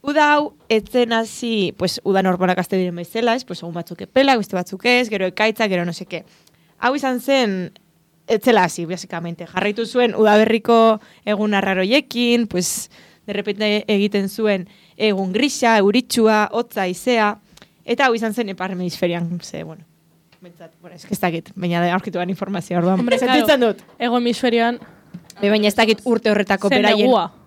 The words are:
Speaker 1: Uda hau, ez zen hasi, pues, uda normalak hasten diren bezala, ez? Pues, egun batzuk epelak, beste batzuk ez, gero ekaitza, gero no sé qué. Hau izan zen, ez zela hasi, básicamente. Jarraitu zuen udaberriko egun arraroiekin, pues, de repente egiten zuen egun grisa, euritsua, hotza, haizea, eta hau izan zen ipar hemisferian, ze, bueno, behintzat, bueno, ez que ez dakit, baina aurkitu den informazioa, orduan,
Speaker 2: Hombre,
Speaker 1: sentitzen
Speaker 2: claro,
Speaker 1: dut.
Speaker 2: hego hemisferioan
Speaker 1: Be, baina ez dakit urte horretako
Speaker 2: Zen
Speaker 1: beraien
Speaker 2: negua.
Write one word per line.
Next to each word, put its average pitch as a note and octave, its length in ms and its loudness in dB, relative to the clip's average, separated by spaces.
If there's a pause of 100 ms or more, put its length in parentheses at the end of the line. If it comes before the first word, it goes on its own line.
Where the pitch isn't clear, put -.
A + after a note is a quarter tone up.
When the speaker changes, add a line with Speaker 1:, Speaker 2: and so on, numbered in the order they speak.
Speaker 1:
Uda D4 300 2
hau, D4 160 2 (200)
ez A3 220 2
zen A#3+ 240 2
hasi, A3+ 640 -2
pues, - 260 -2
uda F#3+ 220 2
normalak F3+ 320 0
hasten F#3 220 -2
diren F3 180 -4
bezala, A3+ 400 -2
ez? B3 80 -10
Pues, F3+ 160 -12
egun E3+ 120 -12
batzuk E3+ 280 -12
epelak, C4 400 2
beste - 160 -6
batzuk F#3 260 -10
ez, B3 240 4
gero F#3+ 220 -2
ekaitza, G#3+ 400 0
gero F3 160 0
no E3+ 80 -6
sé - 120 -14
qué. - 180 -10 (560)
Hau B3 160 2
izan C4 240 -2
zen, A3+ 500 -2 (560)
ez A3+ 160 0
zela G#3+ 220 4
hasi, E3+ 200 -6
básicamente. E3+ 600 -10
Jarraitu G#3 400 -4
zuen A#3+ 320 0
udaberriko A3 840 4 (240)
egun G#3 300 -2
arraroiekin, A3 920 0
pues, - 420 -4 (360)
de G#3 60 -10
repente G#3 540 -2
egiten G3+ 420 0
zuen G3 380 0 (300)
egun G3 360 0
grisa, A#3 460 2
euritsua, G#3+ 720 2
hotza, A3+ 320 -4
haizea, G#3 540 0 (480)
eta A#3+ 240 0
hau A#3 100 2
izan A3 160 -4
zen A3 160 -4
ipar F#3+ 240 -6
hemisferian, F3 680 -4
ze, D#3+ 220 -12
bueno, D#3+ 220 -16 (560)
behintzat, F3 400 -20
bueno, F3 160 -20
ez - 100 -20
que G#3 80 -6
ez - 60 -10
dakit, E3 340 -4
baina F3 400 -2
aurkitu F#3 240 -4
den F3+ 160 -4
informazioa, F3+ 480 -4
orduan, F#3 160 2
Speaker 2:
Hombre, B3 220 0
Speaker 1:
sentitzen C4 400 2
Speaker 2:
claro, A3+ 140 2
Speaker 1:
dut. - 120 -16 (120)
Speaker 2:
hego A#3+ 200 0
hemisferioan A#3+ 640 0 (600)
Speaker 1:
Be, G3+ 80 0
baina G#3+ 180 2
ez G#3 80 2
dakit A3 300 2
urte A3+ 260 0
horretako G3+ 380 0
Speaker 2:
Zen F#3+ 140 2
Speaker 1:
beraien G#3 240 4
Speaker 2:
negua. A3+ 160 4 (240)